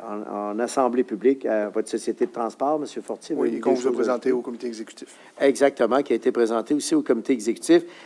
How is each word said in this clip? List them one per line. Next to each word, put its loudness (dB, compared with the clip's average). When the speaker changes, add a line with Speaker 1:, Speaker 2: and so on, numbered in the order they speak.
Speaker 1:
en, -6
en -6
assemblée 0
publique 0
à 0
votre -4
société -2
de -4
transport, -2
Monsieur -10
Fortier. -8
Speaker 2:
Oui, 0
Speaker 1:
Vous 2
avez -2
Speaker 2:
et -8
qu'on 0
Speaker 1:
des 4
Speaker 2:
vous -2
a -2
Speaker 1:
choses 0
à -4
Speaker 2:
présenté 0
Speaker 1:
ajouter ? 4
Speaker 2:
au 0
comité -8
exécutif. -12
Speaker 1:
Exactement, 4
qui 0
a 4
été 0
présenté 2
aussi 0
au 4
comité 2
exécutif. 4